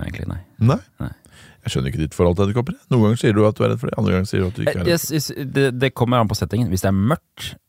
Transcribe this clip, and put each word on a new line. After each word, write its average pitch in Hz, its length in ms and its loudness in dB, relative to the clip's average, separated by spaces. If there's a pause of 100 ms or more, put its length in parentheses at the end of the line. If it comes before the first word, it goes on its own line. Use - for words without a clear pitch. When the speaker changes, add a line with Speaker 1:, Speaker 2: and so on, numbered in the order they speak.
Speaker 1:
egentlig, - 240 -8
nei. 87 100 -8 (200)
Speaker 2:
Nei? 127 180 4 (240)
Speaker 1:
Nei. - 80 -6 (560)
Speaker 2:
Jeg - 80 -4
skjønner 67 160 -2
ikke 69 140 -4
ditt 73 100 -6
forhold 87 240 2
til 98 80 2
edderkopper. 123 300 -2 (180)
Noen 120 140 4
ganger 117 100 0
sier 113 160 2
du 107 100 4
at 104 140 2
du 113 80 0
er 110 80 2
redd 113 80 -4
for - 80 -6
det, - 80 -6
andre 98 160 2
ganger 92 160 0
sier 98 100 0
du 92 60 0
at 92 80 -6
du 101 80 -6
ikke - 80 0
er - 160 -2
Speaker 1:
Jeg, - 0 -
Speaker 2:
redd. 170 240 0
Speaker 1:
jeg, 156 120 -2 (120)
jeg, 135 180 -8
det, 139 120 2 (180)
det 135 160 2
kommer 120 240 4
an 101 80 2
på 110 80 -2
settingen. 104 320 0
Hvis 92 160 0
det 95 80 4
er - 20 2
mørkt, - 600 -2 (120)